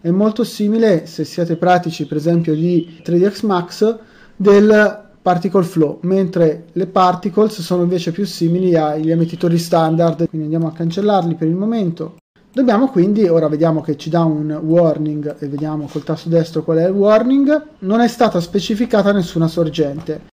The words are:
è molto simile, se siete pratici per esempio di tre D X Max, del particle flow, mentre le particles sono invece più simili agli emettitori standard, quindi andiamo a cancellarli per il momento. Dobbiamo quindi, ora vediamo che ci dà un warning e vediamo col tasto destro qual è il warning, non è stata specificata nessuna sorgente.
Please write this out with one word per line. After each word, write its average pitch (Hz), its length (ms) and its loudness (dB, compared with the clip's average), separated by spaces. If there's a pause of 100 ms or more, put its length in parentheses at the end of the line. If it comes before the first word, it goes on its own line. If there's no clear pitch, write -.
è 170 100 -4
molto 214 340 0
simile, 214 640 0
se - 180 -8
siete 170 320 -4
pratici 175 500 0
per 151 120 -6
esempio 165 360 0
di 170 480 -2
tre 175 160 0
D 190 100 4
X 202 140 -6
Max, 208 560 -2 (380)
del 208 760 4 (100)
particle 180 440 0
flow, 160 380 0
mentre 175 680 0
le 180 160 -4
particles 190 760 0
sono 175 200 -2
invece 175 300 -2
più 202 120 -4
simili 175 520 0
agli 156 340 0
emettitori 165 480 0
standard, 165 680 0
quindi 156 180 -6
andiamo 160 220 -2
a 156 40 -8
cancellarli 170 600 -2
per 165 140 -2
il 170 80 0
momento. 190 600 -4 (360)
Dobbiamo 247 320 2
quindi, 202 400 2
ora 165 220 2
vediamo 156 320 0
che 151 160 -4
ci - 120 -12
dà 170 140 2
un 156 300 0
warning 151 880 0
e 147 80 -8
vediamo 151 420 -6
col 147 140 -8
tasto 160 240 -6
destro 160 340 0
qual 160 160 0
è 170 80 2
il 190 80 0
warning, 262 720 2 (140)
non 196 180 0
è 240 80 4
stata 226 320 0
specificata 202 720 0
nessuna 175 380 0
sorgente. 156 840 -4